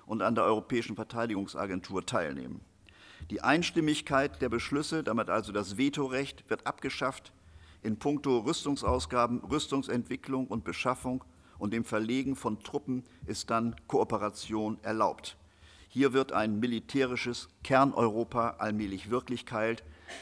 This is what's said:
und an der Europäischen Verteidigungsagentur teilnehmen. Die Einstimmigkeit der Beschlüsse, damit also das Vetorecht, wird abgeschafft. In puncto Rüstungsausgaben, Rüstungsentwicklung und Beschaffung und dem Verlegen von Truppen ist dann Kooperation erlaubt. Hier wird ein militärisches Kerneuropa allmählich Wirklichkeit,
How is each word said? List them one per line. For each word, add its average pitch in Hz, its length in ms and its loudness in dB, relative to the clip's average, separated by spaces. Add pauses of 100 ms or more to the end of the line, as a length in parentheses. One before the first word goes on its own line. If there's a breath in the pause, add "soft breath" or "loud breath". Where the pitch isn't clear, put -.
und 107 160 -2
an 113 120 4
der 107 100 4
Europäischen 110 520 2
Verteidigungsagentur 98 1120 -4
teilnehmen. 69 560 -4 (680 loud breath)
Die 101 120 -6
Einstimmigkeit 147 1000 2
der 127 80 0
Beschlüsse, 139 560 0
damit 110 240 0
also 101 240 0
das 101 240 -2
Vetorecht, 135 720 -2
wird - 180 -2
abgeschafft. - 680 -4 (460 soft breath)
In 110 160 -2
puncto 143 440 2
Rüstungsausgaben, 123 960 0
Rüstungsentwicklung 131 1120 -2
und 107 160 -4
Beschaffung 127 580 -2 (360 soft breath)
und 104 140 -2
dem 117 120 0
Verlegen 123 500 0
von 110 240 -4
Truppen 127 460 -6 (220 loud breath)
ist - 240 -6
dann 117 260 0 (100)
Kooperation 107 960 0
erlaubt. 104 540 0 (520 soft breath)
Hier 131 240 2
wird 131 200 2
ein 107 260 2
militärisches 123 920 -2 (140)
Kerneuropa 117 960 4
allmählich 104 520 -2
Wirklichkeit, 117 720 -2 (380 loud breath)